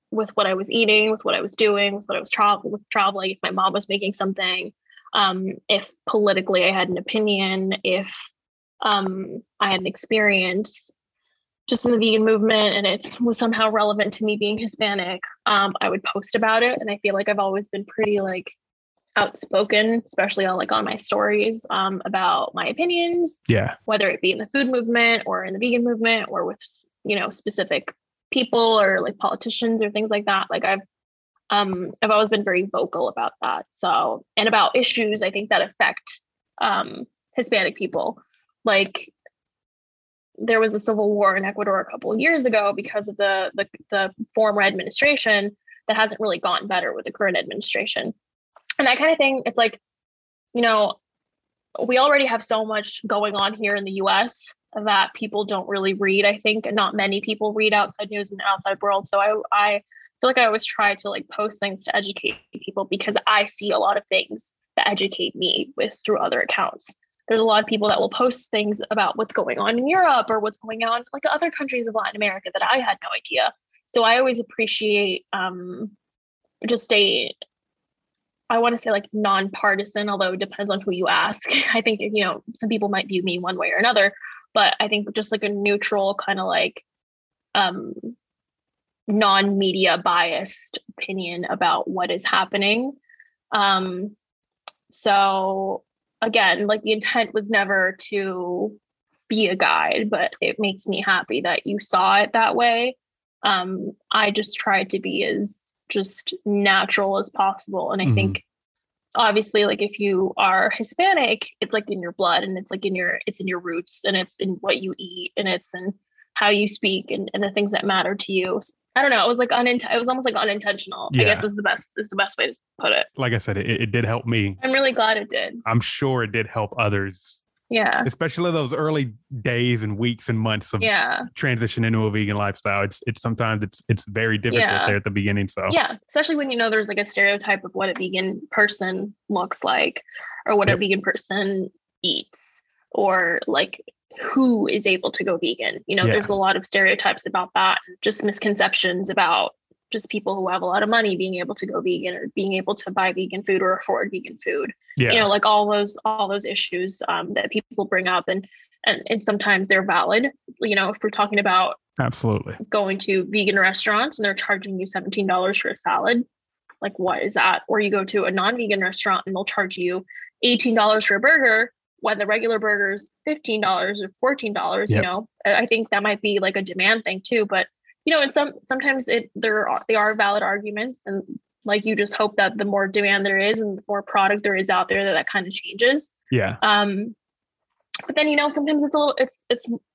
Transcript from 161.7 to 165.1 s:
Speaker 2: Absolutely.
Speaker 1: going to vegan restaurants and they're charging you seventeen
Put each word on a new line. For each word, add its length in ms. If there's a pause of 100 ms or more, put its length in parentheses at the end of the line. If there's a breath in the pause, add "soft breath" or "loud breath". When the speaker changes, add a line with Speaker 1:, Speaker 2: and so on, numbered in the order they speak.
Speaker 2:
Absolutely. 560 (140)
Speaker 1:
going 300
to 300
vegan 280
restaurants 640
and 60
they're 100
charging 440
you 60
seventeen 400